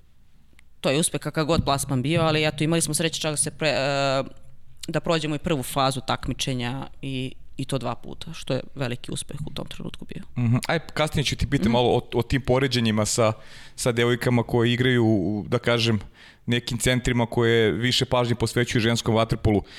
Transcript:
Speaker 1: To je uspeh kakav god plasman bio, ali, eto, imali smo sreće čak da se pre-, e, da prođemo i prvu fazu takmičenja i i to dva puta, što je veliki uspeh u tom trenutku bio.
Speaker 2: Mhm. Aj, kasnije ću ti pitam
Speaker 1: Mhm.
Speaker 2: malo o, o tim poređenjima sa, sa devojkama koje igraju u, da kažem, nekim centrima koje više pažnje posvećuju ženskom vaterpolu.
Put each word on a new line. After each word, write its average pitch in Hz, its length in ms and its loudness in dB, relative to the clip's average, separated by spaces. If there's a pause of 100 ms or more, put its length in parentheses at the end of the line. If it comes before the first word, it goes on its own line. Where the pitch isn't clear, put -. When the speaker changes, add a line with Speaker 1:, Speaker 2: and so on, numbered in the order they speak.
(800)
Speaker 1:
To 160 100 0
je 135 80 2
uspeh - 220 0
kakav 151 240 -2
god 156 200 2
plasman 139 380 0
bio, 160 200 2
ali, 156 220 2
eto, 156 200 0
imali 165 160 2
smo 151 140 -2
sreće 160 260 -2
čak 156 120 -2
da 143 40 -4
se - 140 0
pre-, 151 240 0 (460)
e, - 20 0 (680)
da 160 120 0
prođemo 156 340 0
i 143 40 -2
prvu 151 240 0
fazu 131 380 0
takmičenja 123 840 -4 (160)
i 131 320 -6 (220)
i 135 80 -4
to 135 140 -4
dva 120 160 -4
puta, - 380 -12
što - 220 -6
je 127 60 -2 (140)
veliki 123 380 -6
uspeh - 300 -8
u 151 80 -8
tom - 160 -8
trenutku - 380 -10
bio. - 180 -10 (160)
Speaker 2:
Mhm. 120 180 2 (120)
Aj, 165 100 0
kasnije 151 460 -2
ću - 120 -2
ti - 100 0
pitam 139 180 0
Speaker 1:
Mhm. 117 80 4
Speaker 2:
malo 120 160 4
o, 117 120 4 (120)
o 120 100 2
tim 135 200 0
poređenjima 120 640 2
sa, 110 260 4 (440)
sa 127 160 0
devojkama 120 500 2
koje 120 300 2
igraju 123 340 4
u, 104 400 2
da 113 120 0
kažem, 117 420 2 (460)
nekim 120 320 -2
centrima 120 480 2
koje 113 460 4
više 120 320 0
pažnje 120 300 2
posvećuju 117 480 0
ženskom 117 320 2
vaterpolu. 110 480 2 (160)